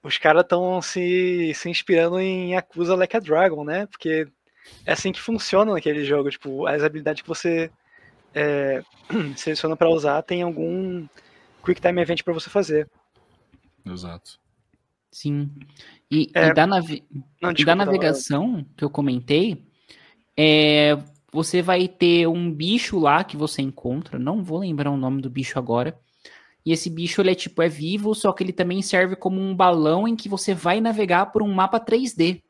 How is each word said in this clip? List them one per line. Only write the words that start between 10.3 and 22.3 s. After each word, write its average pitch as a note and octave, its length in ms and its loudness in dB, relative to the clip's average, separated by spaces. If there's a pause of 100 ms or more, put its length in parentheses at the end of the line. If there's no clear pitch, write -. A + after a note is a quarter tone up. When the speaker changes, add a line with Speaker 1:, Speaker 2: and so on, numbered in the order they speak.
Speaker 1:
algum F3 640 -4 (580)
Quick F3+ 160 0
Time F3+ 220 2
Event E3 200 -2
pra E3+ 120 -2
você - 160 -10
fazer. D3+ 380 0 (1000)
Speaker 2:
Exato. F2+ 520 -14 (720)
Speaker 3:
Sim. C#3+ 400 -6 (600)
E, D#3 240 2
Speaker 1:
É. E3 140 4
Speaker 3:
e D#3+ 60 4
da D#3+ 120 6
nave-, E3+ 360 -2 (380)
Speaker 1:
Não, F3 100 -2
Speaker 3:
e E3 40 -2
Speaker 1:
desculpa, D#3+ 100 0
Speaker 3:
da E3 80 6
Speaker 1:
tava G3 140 2
Speaker 3:
navegação D#3+ 800 -2 (100)
que - 80 -4
eu C#3+ 60 -2
comentei, C#3+ 760 0 (680)
é, D3+ 600 6 (360)
você E3 300 0
vai F#3 260 2
ter E3+ 400 4
um E3+ 240 -2